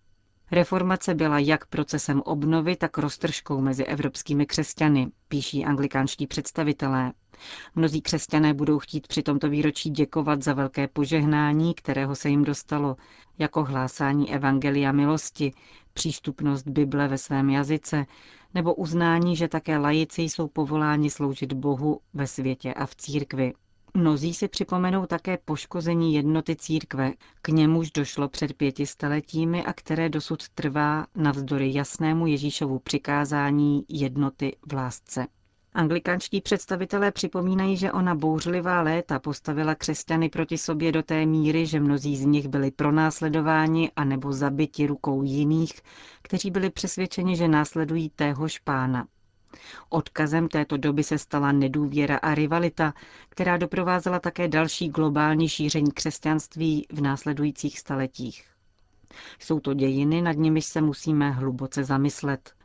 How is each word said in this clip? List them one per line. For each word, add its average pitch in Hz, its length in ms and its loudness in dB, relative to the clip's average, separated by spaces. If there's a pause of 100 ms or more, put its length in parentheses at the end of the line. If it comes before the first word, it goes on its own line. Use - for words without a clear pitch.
(520)
Reformace 180 600 2
byla 151 260 2
jak 147 260 2
procesem 147 600 -2
obnovy, 160 500 0
tak - 220 -4
roztržkou 147 640 -4
mezi 135 220 0
evropskými 143 600 -2
křesťany, 147 600 2 (200)
píší 143 380 -4
anglikánští 139 600 -2
představitelé. 139 840 -2 (600)
Mnozí 156 260 0
křesťané 151 520 2
budou 147 260 2
chtít - 280 -8
při 151 160 -2
tomto 147 260 0
výročí 147 400 0
děkovat 147 540 0
za 147 100 0
velké 135 340 -2
požehnání, 151 840 2
kterého 139 420 -2
se 147 140 -2
jim 143 140 4
dostalo, 143 520 -2 (440)
jako 156 240 -2
hlásání 139 680 0
evangelia 139 580 2
milosti, 143 640 0 (400)
přístupnost 143 720 -4
Bible 143 400 2
ve 135 100 -2
svém 139 320 0
jazyce, 143 560 0 (480)
nebo 170 200 2
uznání, 170 640 2
že 165 120 0
také 156 300 -2
laici 151 440 2
jsou 160 260 -2
povoláni 151 640 2
sloužit 139 440 -4
Bohu 143 460 0 (140)
ve 139 140 -4
světě 131 460 -4
a 139 120 -6
v - 100 -10
církvi. 139 580 -4 (400)
Mnozí 160 400 2
si 202 140 -4
připomenou 185 580 0
také 180 400 -4
poškození 165 680 0
jednoty 151 420 0
církve, 139 560 -2 (300)
k - 60 -8
němuž 160 440 4
došlo 143 380 -2
před - 240 -4
pěti 143 320 -2
staletími 160 800 -2
a - 100 -6
které 160 360 -2
dosud 156 400 -6
trvá 147 560 0 (100)
navzdory 139 580 0
jasnému 156 540 0
Ježíšovu 143 520 -2
přikázání 143 1080 0
jednoty 139 640 -2 (120)
v 143 60 -8
lásce. 127 540 -6 (480)
Anglikánští 175 640 0
představitelé 196 720 -2
připomínají, 190 680 0
že 190 140 -2
ona 180 240 2
bouřlivá 170 640 0
léta 160 380 0
postavila 156 560 -2
křesťany 160 540 -2
proti 160 280 -4
sobě 160 340 -2
do 156 120 0
té 156 220 0
míry, 156 400 2
že 156 140 0
mnozí 143 380 2
z 135 80 -2
nich 143 220 4
byli 139 240 0
pronásledováni 156 1200 2
anebo 139 380 -2
zabiti 143 540 0
rukou 139 360 -2
jiných, 147 500 0 (480)
kteří 190 300 -4
byli 190 180 -2
přesvědčeni, 185 680 -2
že 170 120 2
následují 156 640 0
téhož 147 500 -2
pána. 131 480 -2 (800)
Odkazem 156 580 0
této 151 300 -2
doby 147 260 0
se 151 140 -2
stala 143 340 0
nedůvěra 143 640 2
a 151 180 0
rivalita, 160 580 0 (360)
která 180 280 0
doprovázela 180 600 0
také 175 280 -2
další 160 420 0
globální 151 600 2
šíření 151 420 0
křesťanství 156 1040 -2
v 151 80 -6
následujících 143 800 -2
staletích. 131 640 -6 (920)
Jsou 160 200 -2
to 139 140 -2
dějiny, 139 480 2
nad 165 160 0
nimiž 156 280 2
se - 160 -2
musíme 147 500 2
hluboce 131 520 -4
zamyslet, 139 680 -2 (140)